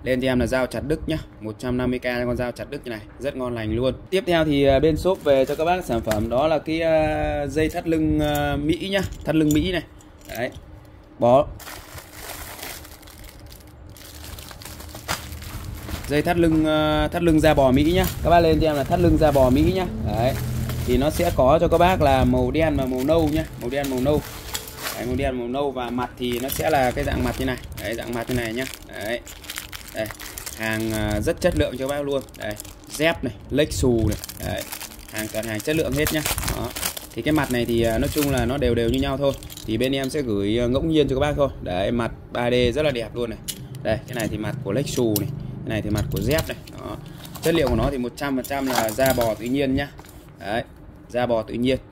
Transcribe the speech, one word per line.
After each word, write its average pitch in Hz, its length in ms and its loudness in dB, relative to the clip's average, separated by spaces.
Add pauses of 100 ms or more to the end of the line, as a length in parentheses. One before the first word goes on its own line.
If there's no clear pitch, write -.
Lên 127 180 0
cho 131 60 2
em 127 120 4
là 120 80 2
dao 127 200 2
chặt 117 200 -4
Đức 156 220 -2
nhá. 160 80 0 (220)
Một 107 200 -8
trăm 123 180 0
năm 123 120 2
mươi 127 100 0
k - 40 -16
cho 123 220 -2
con 120 120 -2
dao 123 140 -2
chặt 113 180 -10
Đức 139 140 -10
như 123 60 -10
này. 110 100 -8 (200)
Rất 135 160 -4
ngon 123 200 -4
lành 110 200 -2
luôn. 127 180 2 (160)
Tiếp 190 180 2
theo 170 180 4
thì, 143 180 4
à, 135 160 8
bên 151 180 4
shop 190 260 0
về 135 220 6
cho 143 100 -2
các 156 100 0
bác 180 200 0
sản 117 160 0
phẩm 110 280 0
đó 127 180 2
là 160 120 2
cái, 160 220 -2
à, 151 680 2
dây 151 220 0
thắt 170 180 -6
lưng, 156 320 2
à, 147 360 2
Mỹ 151 360 0
nhá. 196 100 2 (240)
Thắt 151 100 0
lưng 156 180 6
Mỹ 156 180 4
này. 170 120 -2 (460)
Đấy. 113 220 -6 (680)
Bó. 127 280 6 (4000)
Dây 147 140 2
thắt 170 160 2
lưng, 160 280 6
à, 151 420 2
thắt 170 160 -2
lưng 160 160 6
da 151 140 6
bò 135 180 6
Mỹ 147 240 4
nhá. 185 100 4 (180)
Các 147 60 2
bác 170 100 8
lên 160 220 6
cho 160 60 4
em 151 80 2
là 156 80 0
thắt 175 160 0
lưng 165 180 6
da 147 140 6
bò 131 180 6
Mỹ 151 260 6
nhá. 185 100 0 (200)
Đấy. 113 280 0 (520)
Thì 123 120 2
nó 139 120 4
sẽ 170 260 0
có 139 260 6
cho 170 60 4
các 160 100 4
bác 175 240 6
là 135 220 6
màu 127 280 4
đen 151 260 2
và 135 80 0
màu 127 180 -2
nâu 156 300 4
nhá. 156 120 0 (160)
Màu 123 80 -4
đen, 139 200 -4
màu 131 100 -2
nâu. 143 220 2 (720)
Đấy, 110 100 -6
màu 120 100 -2
đen, 131 240 -2
màu 120 80 -6
nâu 139 240 -2
và 123 180 -6
mặt 123 280 -4
thì 123 220 -2
nó 131 100 -6
sẽ 160 200 -2
là 131 220 4
cái 147 120 -2
dạng 131 200 0
mặt 123 160 0
như 131 60 0
này. 127 120 -2 (240)
Đấy, 110 140 -4
dạng 120 180 -8
mặt 120 160 -6
như 127 60 0
này 117 180 -2
nhá. 127 120 -4 (220)
Đấy. 101 320 -6 (760)
Đây, 110 120 -4 (500)
hàng, 110 360 -2
à, 107 280 -2
rất 165 200 -2
chất 175 160 2
lượng 143 200 0
cho 135 100 -4
các 143 80 -4
bác 143 100 -4
luôn. 139 160 -2 (160)
Đây, 104 160 -8 (360)
dép 165 340 0
này, 120 100 -4 (160)
lếch 147 240 0
xù 117 340 2
này. 104 100 0 (280)
Đấy. 101 160 -4 (500)
Hàng 107 220 -6
toàn 110 120 -4
hàng 110 140 -4
chất 156 160 0
lượng 156 160 0
hết 147 220 2
nhá. 156 80 0 (340)
Đó. 113 140 -4 (440)
Thì 117 80 -8
cái 143 100 0
mặt 143 200 2
này 120 140 0
thì, 117 160 0
à, 113 160 2
nói 139 160 0
chung 143 180 0
là 123 140 0
nó 127 120 -2
đều 123 180 2
đều 117 140 2
như 127 100 0
nhau 139 180 0
thôi. 139 160 2 (320)
Thì 110 120 -2
bên 127 180 2
em 135 140 -2
sẽ 151 120 -2
gửi, 107 380 0
à, 120 80 0
ngẫu 131 140 0
nhiên 156 260 2
cho 131 80 0
các 131 40 0
bác 147 160 2
thôi. 143 140 2 (120)
Đấy, 95 300 -2
mặt 117 200 0 (200)
ba 120 200 0
D - 20 2 (220)
rất 151 80 0
là 151 80 2
đẹp 110 240 -6
luôn 117 140 -4
này. 107 100 -10 (440)
Đây, 107 140 0 (100)
cái 117 80 -8
này 113 120 -2
thì 107 100 -4
mặt 107 260 -4
của 95 80 -4
lếch 135 160 0
xù 117 320 0
này. 101 100 -2 (360)
Cái - 40 -8
này 110 120 -2
thì 104 80 -4
mặt 104 220 0
của 95 100 -2
dép 143 260 0
này. 127 100 -8 (220)
Đó. 98 180 -10 (440)
Chất 165 140 2
liệu 151 120 2
của 120 80 2
nó 113 160 2
thì 143 60 -4
một 123 180 -4
trăm 139 200 -4
phần 127 100 -4
trăm 139 220 -2
là 117 220 0
da 127 240 2
bò 117 200 2
tự 107 120 -6
nhiên 135 300 0
nhá. 143 140 0 (500)
Đấy, 104 240 -4 (460)
da 120 160 2
bò 117 180 2
tự 113 100 -8
nhiên. 123 240 2 (140)